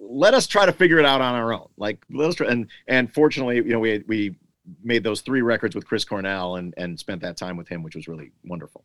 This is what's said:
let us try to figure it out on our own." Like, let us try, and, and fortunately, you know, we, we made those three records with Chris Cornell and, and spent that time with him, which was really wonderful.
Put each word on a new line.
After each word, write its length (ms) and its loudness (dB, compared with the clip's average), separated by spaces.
let 320 2
us 140 4
try 180 4
to 80 4
figure 260 6
it 60 8
out 160 4
on 140 0
our 180 0
own." 240 -8
Like, 340 -4
let 200 -2
us 60 -4
try, 120 -2
and, 200 0
and 240 2
fortunately, 440 2
you 80 2
know, 160 0
we, 280 0
we 260 -2
made 180 0
those 200 -4
three 180 -2
records 340 0
with 120 -10
Chris 180 -2
Cornell 520 -4
and, 200 -8
and 220 -8
spent 240 -12
that 160 -10
time 180 -8
with 120 -12
him, 140 -10
which 120 -14
was 120 -14
really 260 -14
wonderful. 400 -14